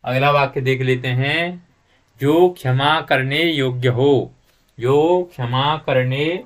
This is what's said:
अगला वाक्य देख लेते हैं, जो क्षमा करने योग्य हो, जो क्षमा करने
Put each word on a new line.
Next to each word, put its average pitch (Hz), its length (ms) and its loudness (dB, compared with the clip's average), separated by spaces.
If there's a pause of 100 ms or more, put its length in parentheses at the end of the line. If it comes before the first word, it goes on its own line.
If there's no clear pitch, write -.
अगला 131 280 0
वाक्य 139 300 -2
देख 131 200 -2
लेते 127 260 -2
हैं, 156 600 -4 (540)
जो 165 280 4
क्षमा 147 520 0
करने 139 420 0
योग्य 131 460 -2
हो, 123 440 2 (440)
जो 151 460 2
क्षमा 135 540 -2
करने 135 480 -2 (200)